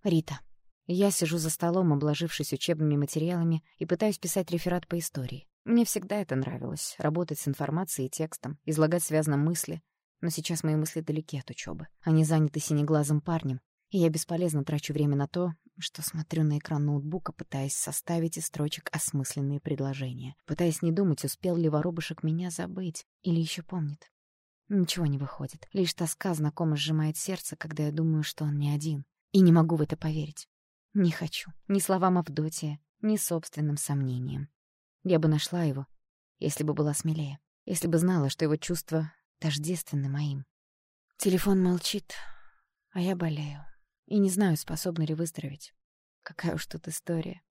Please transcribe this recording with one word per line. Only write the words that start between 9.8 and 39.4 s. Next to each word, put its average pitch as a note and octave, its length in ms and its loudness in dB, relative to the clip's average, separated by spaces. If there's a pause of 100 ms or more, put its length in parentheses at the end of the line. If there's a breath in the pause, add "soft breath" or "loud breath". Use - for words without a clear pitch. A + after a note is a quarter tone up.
Но E3+ 100 0
сейчас D#3+ 340 -4
мои D#3 100 2
мысли D#3 260 0
далеки D#3 380 -4
от - 100 -10
учебы. - 380 -10 (160)
Они D#3+ 220 6
заняты D#3 340 2
синеглазым D3 600 2
парнем, C3 400 -4 (300)
и G3 80 0
я E3 100 6
бесполезно D#3+ 560 0
трачу D3 280 -4
время D3 220 2
на C#3+ 140 0
то, F3 240 -2 (260)
что - 240 -10
смотрю D#3+ 400 -2
на D3 160 2
экран D3 260 -2
ноутбука, D3 480 -2
пытаясь C#3 440 -6
составить E3 600 -2
из D#3+ 100 -8
строчек - 440 -4
осмысленные C#3+ 680 -2
предложения, C3+ 720 -4 (100)
пытаясь E3 380 0
не E3+ 80 2
думать, F3 320 2
успел E3+ 340 -2
ли E3 120 2
воробушек E3 560 -2
меня E3+ 260 0
забыть F3+ 560 -8 (160)
или E3 160 2
еще E3 240 -2
помнит. D3+ 480 -6 (580)
Ничего F3+ 380 2
не C#3+ 100 2
выходит. C#3 560 -8
Лишь F3+ 220 0
тоска F3 400 -2
знакомо D3+ 420 2
сжимает D#3 400 0
сердце, - 400 -6
когда D#3 280 -4
я D3+ 80 0
думаю, D#3 300 2
что - 220 -4
он D3 140 0
не D3 120 0
один. D3 340 -2 (280)
И F#3+ 80 10
не F3 100 12
могу E3 260 8
в D3+ 60 2
это D3+ 140 -2
поверить. D#3 500 -6 (460)
Не F3+ 180 4
хочу. - 400 -6 (180)
Ни G3 100 2
словам F#3 400 4
Авдотьи, D#3 600 -4 (220)
ни G#3+ 160 2
собственным D3+ 600 -2
сомнениям. C3+ 720 -2 (560)
Я F3+ 140 6
бы D#3+ 100 6
нашла D#3 340 2
его, C#3 240 -2 (520)
если D3+ 260 -2
бы D3+ 100 0
была D3 180 2
смелее. D3+ 460 -2 (260)
Если F#3 220 -2
бы E3 120 4
знала, E3+ 300 4
что - 160 -2
его D3+ 120 2
чувства D#3+ 560 -4 (260)
тождественны D3 720 -2